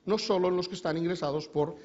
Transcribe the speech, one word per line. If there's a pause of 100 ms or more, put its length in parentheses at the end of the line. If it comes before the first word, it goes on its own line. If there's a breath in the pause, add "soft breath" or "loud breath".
no
solo
en
los
que
están
ingresados
por